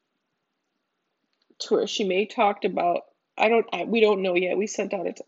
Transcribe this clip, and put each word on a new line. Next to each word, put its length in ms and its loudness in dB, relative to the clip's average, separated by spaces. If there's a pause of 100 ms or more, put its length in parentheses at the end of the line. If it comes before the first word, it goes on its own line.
(1600)
to 140 -2
where 120 2
she 160 -4
may 240 0
talked 380 0
about, 380 0 (360)
I 100 4
don't, 240 4
I, 120 -6
we 160 0
don't 220 4
know 120 0
yet. 240 0
We 80 0
sent 260 -6
out 140 -4
a 60 -4
t-, 160 -16